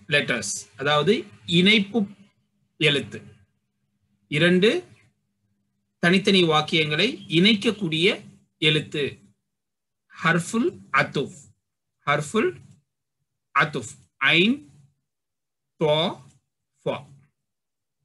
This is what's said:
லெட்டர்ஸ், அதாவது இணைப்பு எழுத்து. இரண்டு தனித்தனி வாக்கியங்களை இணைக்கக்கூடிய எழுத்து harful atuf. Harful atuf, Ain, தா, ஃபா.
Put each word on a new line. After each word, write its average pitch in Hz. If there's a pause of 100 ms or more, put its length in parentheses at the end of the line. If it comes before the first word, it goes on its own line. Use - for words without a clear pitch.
லெட்டர்ஸ், 139
அதாவது 147 (280)
இணைப்பு 202 (640)
எழுத்து. 139 (1080)
இரண்டு 180 (1160)
தனித்தனி 190
வாக்கியங்களை 151 (240)
இணைக்கக்கூடிய 196 (400)
எழுத்து 151 (960)
harful 175 (160)
atuf. 139 (680)
Harful 214 (880)
atuf, 147 (360)
Ain, 202 (1120)
தா, 160 (680)
ஃபா. 131 (1000)